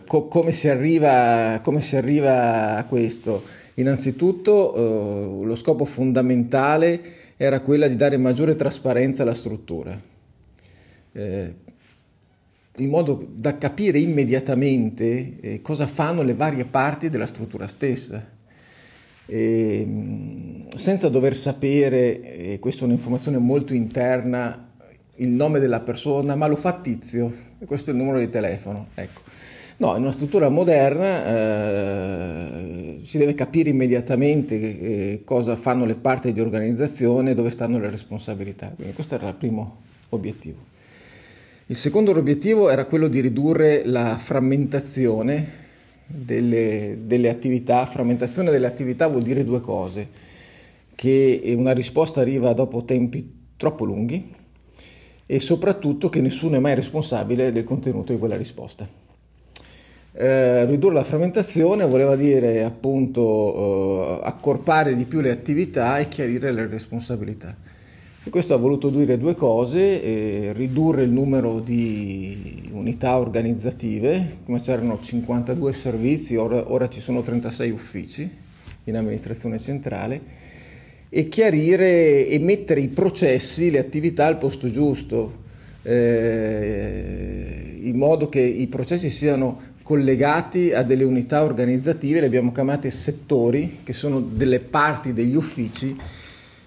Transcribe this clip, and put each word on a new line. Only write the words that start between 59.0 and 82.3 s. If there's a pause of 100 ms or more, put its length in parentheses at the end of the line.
Eh,
ridurre
la
frammentazione
voleva
dire
appunto,
eh,
accorpare
di
più
le
attività
e
chiarire
le
responsabilità. (680)
E
questo
ha
voluto
dire
due
cose,
eh,
ridurre
il
numero
di
unità
organizzative,
come
c'erano
cinquantadue
servizi,
ora,
ora
ci
sono
trentasei
uffici (540)
in
amministrazione
centrale, (880)
e
chiarire
e